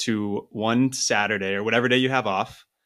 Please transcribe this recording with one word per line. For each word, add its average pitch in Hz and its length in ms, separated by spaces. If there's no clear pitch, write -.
to 104 500
one 117 420
Saturday 104 600
or 101 80
whatever 113 260
day 123 80
you 131 140
have 127 160
off, 98 400